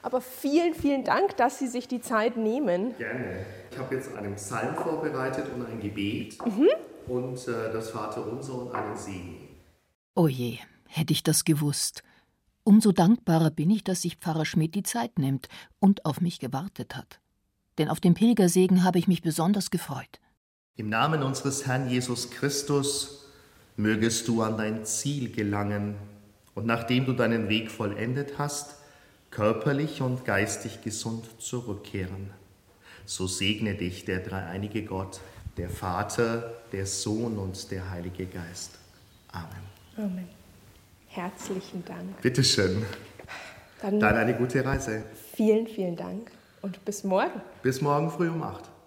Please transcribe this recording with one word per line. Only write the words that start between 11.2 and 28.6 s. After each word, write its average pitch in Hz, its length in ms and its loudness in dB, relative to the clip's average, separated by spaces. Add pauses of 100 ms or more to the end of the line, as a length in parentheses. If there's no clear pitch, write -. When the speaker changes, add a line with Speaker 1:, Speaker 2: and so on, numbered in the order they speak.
Speaker 3:
das - 220 2
gewusst. 147 600 0 (600)
Umso 214 280 10
dankbarer 165 580 6
bin 160 200 2
ich, 214 140 2
dass 180 180 -2
sich 175 140 -4
Pfarrer 156 280 -2
Schmidt 160 300 2
die 202 80 0
Zeit 233 360 -4
nimmt 135 300 0 (320)
und 196 260 6
auf 151 140 -2
mich 170 180 -2
gewartet 139 580 -6
hat. - 240 -16 (580)
Denn 151 100 2
auf 160 120 -2
den 175 140 8
Pilgersegen 185 680 6
habe 180 140 6
ich 170 100 4
mich 175 140 4
besonders 175 480 2
gefreut. 139 500 -6 (560)
Speaker 2:
Im 107 120 -6
Namen 139 340 2
unseres 135 440 -2
Herrn 131 220 0
Jesus 123 420 -2
Christus 143 960 -2 (500)
mögest 110 520 2
du 113 140 2
an 110 140 0
dein 110 280 -2
Ziel 139 460 -4
gelangen 104 680 -2 (580)
und 110 120 -4
nachdem 123 380 2
du 131 80 0
deinen 113 360 2
Weg 107 220 0
vollendet 117 680 -4
hast, - 380 -6 (540)